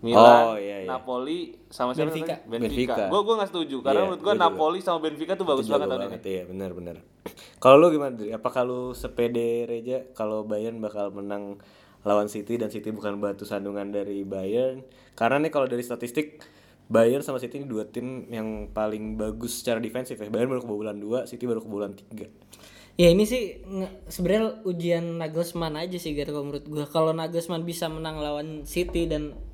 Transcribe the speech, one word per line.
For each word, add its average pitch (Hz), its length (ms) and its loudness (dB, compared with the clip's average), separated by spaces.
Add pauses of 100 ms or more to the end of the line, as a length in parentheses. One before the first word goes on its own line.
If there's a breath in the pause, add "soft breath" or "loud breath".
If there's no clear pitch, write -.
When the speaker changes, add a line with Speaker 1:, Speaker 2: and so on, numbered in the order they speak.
Speaker 1:
Milan, 117 480 12
Speaker 2:
Oh, 113 80 -2
iya, 101 260 -6
iya. 92 60 -8
Speaker 1:
Napoli, 127 640 -6 (140)
sama - 240 -2
siapa 156 160 0
Speaker 3:
Benfica. 160 280 -4
Speaker 1:
tadi? - 120 -18
Benfica. 117 480 -2
Speaker 2:
Benfica. 104 100 0
Speaker 1:
Gua, 185 160 2
gua 220 140 2
nggak 196 140 -2
setuju, 156 300 -4
karena 135 120 0
Speaker 2:
Iya, 175 160 4
Speaker 1:
menurut 175 100 -4
gua 156 60 -14
Speaker 2:
gua 208 100 4
juga. 190 140 2
Speaker 1:
Napoli 156 320 2
sama 180 200 0
Benfica 156 340 -4
tuh 190 100 -4
bagus 139 180 2
Speaker 2:
Itu 110 60 -4
jago 143 80 2
Speaker 1:
banget 143 160 0
tahun 123 160 -4
Speaker 2:
banget, 92 120 -10
Speaker 1:
ini. 98 100 -8
Speaker 2:
iya, 92 140 -4
benar, 92 280 -8
benar. 85 240 -12 (640 loud breath)
Kalau 131 180 10
lu 160 140 10
gimana, 143 220 -2
Dri? 107 180 -8
Apakah 120 320 -2
lu 127 180 -2 (120)
sepede, 120 540 -2 (180)
Reja, 117 340 -6 (140)
kalau 107 300 -4
Bayern 107 360 -4
bakal 104 320 -4
menang 101 480 -8 (440 soft breath)
lawan 104 240 4
City 107 300 -4
dan 113 100 -2
City 104 240 -8
bukan 101 280 -6
batu 101 260 -4
sandungan 101 440 -6
dari 101 340 -4
Bayern? 107 600 -2 (300 soft breath)
Karena 120 280 2
nih 156 100 0
kalau 139 160 0
dari 123 140 -4
statistik, 123 600 -6 (420 soft breath)
Bayern 117 380 6
sama 131 160 -4
City 120 180 -8
ini 139 100 -8
dua 107 200 -4
tim 127 420 -10
yang 110 400 -8
paling 107 480 -4
bagus 110 460 -6
secara 113 160 0
defensif 123 380 -6
ya. 104 100 -10
Bayern 110 220 0
baru 127 120 -2
kebobolan 107 380 -6
dua, 107 260 -4
City 120 200 -12
baru 117 140 -2
kebobolan 104 380 -6
tiga. - 300 -16 (680 loud breath)
Speaker 3:
Ya 175 160 8
ini 190 160 8
sih 220 380 -4
nge-, 190 420 -8
sebenarnya 214 580 0
ujian 170 540 -2
Nagelsmann 165 580 -4
aja 180 220 -6
sih 165 160 -6
gitu 143 160 -4
kalau 147 160 -6
menurut 143 220 -8
gua. 151 180 -6
Kalau 160 280 2
Nagelsmann 165 520 -4
bisa 170 240 -4
menang 156 300 -8
lawan 151 500 -6
City 175 380 -2
dan 151 260 -4 (220)